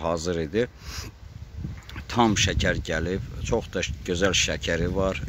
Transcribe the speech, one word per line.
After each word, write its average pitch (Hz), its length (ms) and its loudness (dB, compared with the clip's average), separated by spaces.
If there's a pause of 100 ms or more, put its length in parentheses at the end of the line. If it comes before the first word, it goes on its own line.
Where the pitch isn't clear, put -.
hazır 82 400 0
idi. 101 240 0 (1400)
Tam 113 300 4
şəkər 90 480 2
gəlib, 82 380 0 (220)
çox - 280 0
da 92 80 0 (240)
gözəl 92 320 2
şəkəri 85 560 0
var, 95 360 2